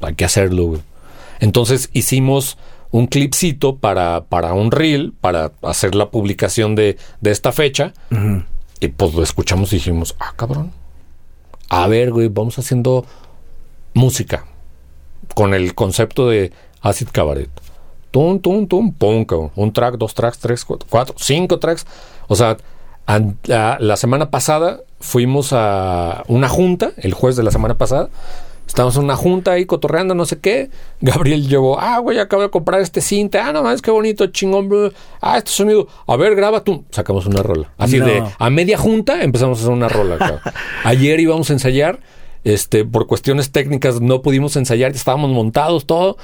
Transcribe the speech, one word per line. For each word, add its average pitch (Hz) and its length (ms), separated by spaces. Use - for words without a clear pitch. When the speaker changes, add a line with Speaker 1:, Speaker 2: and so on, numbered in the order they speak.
Speaker 1:
hay 78 120
que 82 120
hacerlo, 90 400
güey." 82 140
Entonces 117 540
hicimos 135 640
un 120 160
clipcito 139 680
para, 87 480
para 87 300
un 107 180
reel, 151 480
para 82 320
hacer 92 320
la 104 160
publicación 107 640
de, 104 220
de 104 100
esta 120 220
fecha. 147 400
Speaker 2:
Ujú. 101 320
Speaker 1:
Y 85 80
pues 87 260
lo 82 80
escuchamos - 500
y 101 40
dijimos, 82 420
"Ah, - 180
cabrón. 143 360
A 87 160
ver, 117 260
güey, 117 160
vamos 110 300
haciendo 127 460
música - 500
con 98 200
el 92 200
concepto 113 540
de 101 240
Acid 107 320
Cabaret." 71 380
Tum, 170 300
tum, 196 260
tum, 185 260
pum, 107 320
cabrón. 80 300
Un 107 180
track, 120 240
dos 110 180
tracks, 117 240
tres, 120 260
cuatro, - 260
cuatro, - 280
cinco 175 400
tracks. 160 280
O 104 100
sea, 113 200
an-, 107 380
la, 117 360
la 104 160
semana 139 340
pasada 156 500
fuimos 131 540
a 95 720
una 131 220
junta, 180 480
el 95 160
jueves 127 240
de 120 60
la 107 80
semana 110 260
pasada. 131 320
Estábamos 123 320
en 143 60
una 143 120
junta 185 360
ahí 180 120
cotorreando, 180 500
no 175 120
sé 156 140
qué. 262 300
Gabriel 135 480
llegó, 135 320
"Ah, 233 200
güey, 233 180
acabo 202 240
de 202 80
comprar 180 320
este 180 180
cinta. 202 480
Ah, 294 40
no 302 100
mames, 240 180
qué 226 100
bonito, 214 360
chingón, 196 420
bro. 202 220
Ah, 220 160
este - 120
sonido. 208 360
A 120 100
ver, 196 180
graba 202 300
tú." 190 260
Sacamos 98 360
una 98 160
rola. 80 360
Así 127 200
Speaker 2:
No. 127 80
Speaker 1:
de, 107 160
a 117 120
media 175 280
junta 220 440
empezamos 127 360
a 110 40
hacer 120 100
una 120 160
rola, 101 300
cabrón. 80 220
Speaker 2:
<laughs> - 220
Speaker 1:
Ayer 135 360
íbamos 160 300
a - 40
ensayar. 135 460
Este, 107 400
por 113 240
cuestiones 135 420
técnicas 135 500
no 127 220
pudimos 139 340
ensayar, 127 360
estábamos 135 380
montados, 131 560
todo. 180 360